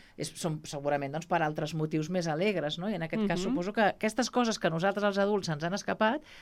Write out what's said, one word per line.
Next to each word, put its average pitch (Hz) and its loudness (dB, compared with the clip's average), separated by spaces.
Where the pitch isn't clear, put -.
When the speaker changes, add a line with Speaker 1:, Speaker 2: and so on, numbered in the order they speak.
Speaker 1:
és, - -6
són 156 -4
segurament, 143 -2
doncs, 165 -4
per 170 2
altres 151 0
motius 156 0
més 175 0
alegres, 160 0
no? 180 -4
I 220 -2
en 165 -4
aquest 202 0
cas 175 0
Speaker 2:
Mhm. 208 0
Speaker 1:
suposo 214 0
que 226 4
aquestes 214 2
coses 233 2
que - 0
a 170 2
nosaltres 190 2
els 196 2
adults 202 2
se'ns 147 -2
han 175 0
escapat, 214 0